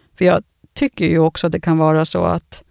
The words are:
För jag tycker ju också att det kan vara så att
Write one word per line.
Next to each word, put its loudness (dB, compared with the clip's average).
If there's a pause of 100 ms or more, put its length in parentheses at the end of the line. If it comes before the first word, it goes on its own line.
(180)
För 0
jag 2 (300)
tycker -2
ju 2
också 0
att -6
det -2
kan 0
vara 2
så -4
att -6